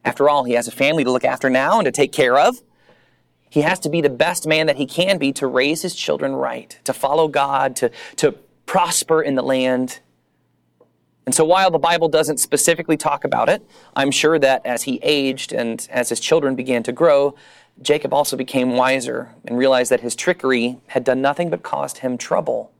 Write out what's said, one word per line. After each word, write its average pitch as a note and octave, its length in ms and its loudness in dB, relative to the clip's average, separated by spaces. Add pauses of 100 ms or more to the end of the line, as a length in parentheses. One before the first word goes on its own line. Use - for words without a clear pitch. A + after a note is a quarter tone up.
After C#3 260 2
all, C#3+ 140 2
he B2 100 -2
has A#2 140 0
a A2+ 40 -10
family D3 340 2
to B2+ 60 0
look B2+ 120 0
after C3 260 0
now C#3 300 2
and F3 60 0
to B2+ 60 2
take C#3+ 200 0
care C3 260 4
of. A#3 240 4 (880)
He D3 120 2
has F3+ 180 0
to D#3 100 -4
be E3 120 0
the C#3+ 80 2
best D#3 360 -6
man D#3 220 2
that C#3+ 80 0
he C#3 100 -4
can F#3 320 -2
be C#3 160 0
to C3+ 140 -4
raise C#3 340 0
his F3 140 -6
children D3 380 -4
right, B2+ 500 -8
to C3 80 -4
follow D3+ 380 0
God, C#3 480 0
to, B2 120 0 (280)
to D3+ 160 2 (320)
prosper E3+ 560 0
in C#3+ 140 -2
the B2+ 60 0
land. B2+ 600 -2 (1200)
And - 80 -4
so D#3+ 100 2
while F#3 280 4
the E3 80 0
Bible E3 280 2
doesn't D3+ 320 0
specifically D#3 580 0
talk - 260 -2
about A#2+ 260 0
it, G3+ 140 0 (320)
I'm C#3 160 0
sure D#3 280 2
that C3+ 260 4
as B2 180 -4
he B2+ 180 -4
aged C#3 500 -2
and A#2 380 -6
as B2 200 -4
his A#2 100 -4
children C3 360 0
began B2 280 -2
to B2 80 -6
grow, C#3+ 440 2 (460)
Jacob D3 320 0
also C#3 240 0
became B2+ 400 0
wiser B2+ 560 -2 (100)
and A#2+ 140 -6
realized B2+ 340 2
that B2 100 2
his A#2 140 -6
trickery B2+ 640 -2 (100)
had B2+ 160 -4
done C3 180 0
nothing D3 280 -2
but F2+ 140 -6
caused - 360 -6
him B2+ 180 -4
trouble. A#2+ 640 -4